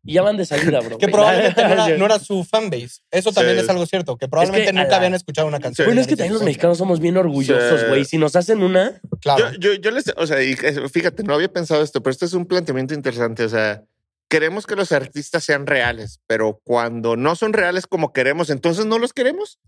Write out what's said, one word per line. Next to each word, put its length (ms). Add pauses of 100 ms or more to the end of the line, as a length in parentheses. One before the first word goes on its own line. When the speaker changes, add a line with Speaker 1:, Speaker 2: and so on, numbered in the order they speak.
Speaker 1:
Y 80
ya 80
van 140
de 80
salida, 360
bro, 180
Speaker 2:
<laughs> 0
Que 80
Speaker 1:
güey. 60
Speaker 2:
probablemente 500
no 60
Speaker 1:
<laughs> 40
Speaker 2:
era, 240
no 80
era 140
su 260
fanbase. 560 (100)
Eso 220
también 240
Speaker 3:
Sí. 80
Speaker 2:
es 60
algo 160
cierto, 320
que 80
Speaker 1:
Es 40
Speaker 2:
probablemente 400
Speaker 1:
que 80
a 40
Speaker 2:
nunca 80
Speaker 1:
la 80
Speaker 2:
habían 160
escuchado 340
una 120
canción 260
Speaker 1:
Bueno, 120
Speaker 2:
de 40
Speaker 1:
es 40
que 60
Speaker 2:
Yaritza 120
Speaker 1:
también 100
los 60
Speaker 2:
Tizoc. 60
Speaker 1:
mexicanos 320
somos 220
bien 160
orgullosos, 640
Speaker 3:
Sí. 80
Speaker 1:
güey. 160
Si 140
nos 180
hacen 260
una 400
Speaker 3:
Yo, 180
Speaker 2:
Claro. 380
Speaker 3:
yo, 160
yo 160
les, 260
o 100
sea, 160
y, 100
eh, 400
fíjate, 300
no 120
había 160
pensado 320
esto, 200
pero 100
este 140
es 80
un 100
planteamiento 480
interesante. 520
O 40
sea, 340 (460)
queremos 380
que 100
los 160
artistas 520
sean 220
reales, 600
pero 380
cuando 520
no 200
son 180
reales 320
como 260
queremos, 380
entonces 340
no 140
los 160
queremos. 540